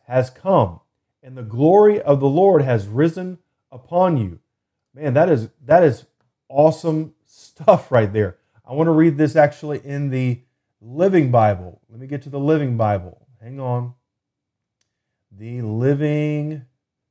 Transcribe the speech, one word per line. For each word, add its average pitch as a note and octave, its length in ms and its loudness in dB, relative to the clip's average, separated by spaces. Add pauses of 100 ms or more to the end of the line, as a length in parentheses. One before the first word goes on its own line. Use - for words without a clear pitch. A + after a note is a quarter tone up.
has B2+ 220 -2
come, A#2+ 500 0 (420)
and C3 160 -20
the B2 60 -14
glory F3+ 580 2
of C#3+ 180 0
the C#3 100 2
Lord F3 340 4
has A#2 240 -2
risen E3+ 520 -4 (320)
upon E3+ 460 -2
you." F#2 220 -6 (540)
Man, C#3 200 -6
that E3 160 2
is, A2+ 200 0 (140)
that D#3+ 200 4
is B2+ 220 0 (440)
awesome D#3 680 -2 (100)
stuff - 680 -2
right A2 200 2
there. G#2 260 -4 (280)
I B2 80 -16
wanna D#3+ 180 0
read D#3 260 4
this D3+ 180 0
actually D3 500 0
in C#3+ 240 -6
the B2+ 320 -4 (400)
Living D3 500 0
Bible. G2+ 480 0 (100)
Let A2+ 100 -20
me C3 80 -18
get C#3 160 -10
to C#3 60 -18
the C#3 100 -10
Living C#3+ 360 -2
Bible. G#2 520 -4 (140)
Hang C3 180 -18
on. B2 340 -6 (1400)
The A2+ 300 -12
Living D3 1040 -2 (460)